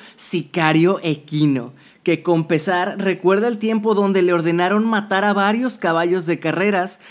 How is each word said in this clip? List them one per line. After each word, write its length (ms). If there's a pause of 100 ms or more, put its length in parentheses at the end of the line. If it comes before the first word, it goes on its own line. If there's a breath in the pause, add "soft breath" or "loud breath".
(160 loud breath)
sicario 840
equino, 720 (300 soft breath)
que 200
con 260
pesar 500
recuerda 480
el 120
tiempo 360
donde 280
le 100
ordenaron 540
matar 380
a 100
varios 420
caballos 480
de 160
carreras 580 (120)